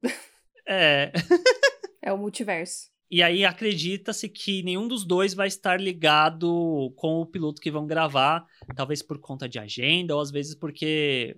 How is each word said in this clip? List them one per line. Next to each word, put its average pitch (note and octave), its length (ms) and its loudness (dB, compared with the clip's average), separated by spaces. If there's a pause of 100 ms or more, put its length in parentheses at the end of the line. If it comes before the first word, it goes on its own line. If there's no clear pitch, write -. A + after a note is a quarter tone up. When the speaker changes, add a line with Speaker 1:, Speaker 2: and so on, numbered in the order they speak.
Speaker 1:
<laughs> - 640 -10
Speaker 2:
É. D3+ 460 4
<laughs> F4 760 2 (140)
Speaker 1:
É G3+ 100 -2
o G3 60 -4
multiverso. G3+ 720 -6 (180)
Speaker 2:
E F3 120 4
aí F3 220 4
acredita-se G3 840 -2
que F#3+ 340 -6
nenhum F#3 240 -4
dos A#3 160 -6
dois F#3 300 2
vai G3 140 -2
estar F#3+ 340 -2
ligado D#3+ 1120 2
com D#3+ 240 -2
o E3 60 -4
piloto D#3 340 -6
que E3 100 -6
vão D3+ 160 -6
gravar, D#3 600 2 (300)
talvez C#3 260 -6
por C#3+ 180 -12
conta C3 300 -12
de A#2 100 -10
agenda D3 560 -2
ou D3 60 0
às C#3+ 100 -6
vezes D3 240 -6
porque D3 840 -4